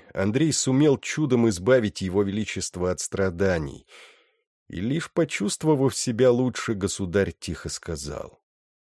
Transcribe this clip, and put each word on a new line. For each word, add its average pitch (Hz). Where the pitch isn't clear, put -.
Андрей 127
сумел 135
чудом 131
избавить 104
его 95
величество 95
от -
страданий. 90
И -
лишь 139
почувствовав 156
себя 123
лучше, 120
государь 95
тихо -
сказал: -